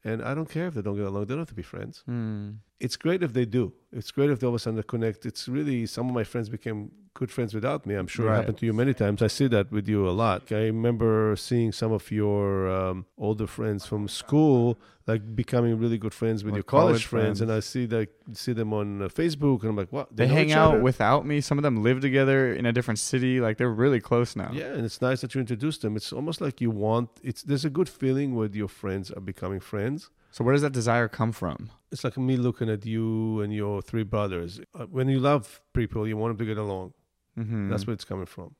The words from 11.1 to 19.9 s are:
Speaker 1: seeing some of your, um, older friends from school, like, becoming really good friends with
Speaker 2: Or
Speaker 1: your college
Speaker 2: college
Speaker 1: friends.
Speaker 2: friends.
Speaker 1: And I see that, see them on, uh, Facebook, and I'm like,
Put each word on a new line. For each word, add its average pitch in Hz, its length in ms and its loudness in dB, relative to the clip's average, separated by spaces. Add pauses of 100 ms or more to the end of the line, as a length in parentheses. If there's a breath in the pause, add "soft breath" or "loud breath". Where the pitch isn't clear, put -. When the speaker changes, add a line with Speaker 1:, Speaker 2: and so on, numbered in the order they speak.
Speaker 1:
seeing 117 360 0
some 113 200 -2
of 104 200 -2
your, 101 580 2
um, 92 380 -2 (100)
older 107 300 -2
friends 107 400 -4
from 104 200 -4
school, 131 680 4 (300 soft breath)
like, 110 280 -2
becoming 117 440 2
really 113 180 2
good 104 160 -4
friends 110 300 -2
with 104 100 -4
Speaker 2:
Or 104 40 0
Speaker 1:
your 101 60 -2
college 151 240 6
Speaker 2:
college 117 200 4
Speaker 1:
friends. 107 320 2
Speaker 2:
friends. - 20 0
Speaker 1:
And 113 100 0
I 107 100 0
see 123 260 -4
that, 110 220 -2 (240)
see 123 200 -4
them 110 200 -2
on, 104 280 -2
uh, 98 60 -2
Facebook, 143 540 2
and 113 100 -2
I'm 107 40 0
like, 98 160 -2